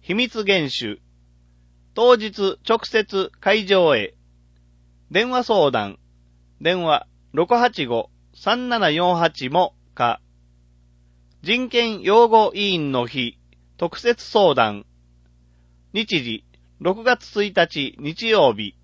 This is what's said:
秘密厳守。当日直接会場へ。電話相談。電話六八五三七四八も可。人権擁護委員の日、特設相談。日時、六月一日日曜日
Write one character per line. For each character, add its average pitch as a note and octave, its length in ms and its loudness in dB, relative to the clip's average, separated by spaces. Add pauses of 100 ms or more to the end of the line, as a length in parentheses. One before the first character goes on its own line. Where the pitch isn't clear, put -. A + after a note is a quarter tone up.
秘 - 140 -8
密 A3+ 280 -4
厳 F#3+ 260 0
守。 A2 320 -10 (920)
当 A#3+ 220 6
日 G3+ 420 -4 (100)
直 A3+ 180 2
接 G3+ 520 -2
会 G#3 260 0
場 F3+ 300 4
へ。 G#2 220 -4 (960)
電 A3 180 0
話 B3+ 140 -2
相 F3 260 2
談。 G#2 300 -4 (600)
電 F3 220 -2
話 D#3 240 0 (240)
六 E3+ 260 0
八 A#3 300 0
五 A#2 240 -4 (240)
三 B3 340 -4
七 A3 220 0
四 F3 260 0
八 E3 320 -2
も E3 280 0 (180)
可。 A#2+ 260 -2 (1200)
人 A#3+ 260 -2
権 A3+ 320 -2
擁 A3+ 260 4
護 A3 260 4
委 G3+ 220 -2
員 D3+ 160 -2
の B2 160 0
日、 A#2+ 320 -6 (380)
特 - 240 -6
設 A#3+ 280 -2
相 F#3 280 4
談。 G#2+ 280 0 (1080)
日 G3 320 -4
時、 A2+ 200 -8 (360)
六 G3 240 -4
月 A3+ 400 -2
一 G3+ 100 -8
日 D#3+ 420 -2
日 E3+ 320 -8
曜 F3 240 4
日 G#2 320 -8